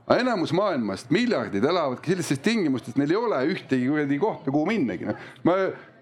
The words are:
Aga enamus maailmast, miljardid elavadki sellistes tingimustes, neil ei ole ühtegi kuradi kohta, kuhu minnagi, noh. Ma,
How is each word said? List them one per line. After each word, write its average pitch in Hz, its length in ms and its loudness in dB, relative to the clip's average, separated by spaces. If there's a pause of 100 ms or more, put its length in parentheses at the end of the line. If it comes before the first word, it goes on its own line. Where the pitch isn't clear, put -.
Aga 156 180 4
enamus 196 340 0
maailmast, 139 600 -2
miljardid 127 520 0
elavadki 151 460 0
sellistes 151 300 -2
tingimustes, 147 560 0
neil 147 160 2
ei 208 80 0
ole 190 180 0 (140)
ühtegi 127 340 0
kuradi 143 320 0
kohta, 180 320 -2
kuhu 151 160 2
minnagi, 117 400 -2
noh. - 160 -8 (220)
Ma, 175 100 4 (440)